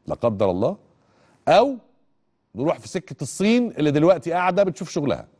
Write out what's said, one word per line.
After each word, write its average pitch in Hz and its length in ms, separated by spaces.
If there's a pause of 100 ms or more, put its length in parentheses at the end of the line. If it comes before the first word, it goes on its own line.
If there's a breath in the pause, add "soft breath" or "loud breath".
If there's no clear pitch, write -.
لا - 80
قدر 104 360
الله، 117 260 (720 soft breath)
أو 240 280 (800)
نروح 139 240
في - 100
سكة - 340
الصين 220 480
اللي 151 200
دلوقتي 165 420
قاعدة 180 300
بتشوف 185 280
شغلها 113 380 (120)